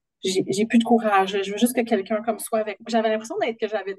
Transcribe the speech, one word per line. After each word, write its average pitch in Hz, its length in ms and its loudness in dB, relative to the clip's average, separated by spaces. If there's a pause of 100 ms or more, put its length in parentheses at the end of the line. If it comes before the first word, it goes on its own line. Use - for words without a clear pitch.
(240)
j'ai, 190 240 0
j'ai 202 180 2
plus 233 120 4
de 226 60 4
courage, 202 500 2
là. 196 80 0
Je 196 100 -4
veux 208 60 -6
juste 247 180 0
que 247 60 2
quelqu'un 220 400 -2
comme 214 160 -2
soit 220 220 -2
avec 208 200 -6
moi. » - 80 -20
J'avais 226 200 2
l'impression 220 320 -4
d'être, 240 180 -2
que 214 100 -2
j'avais, 196 300 -6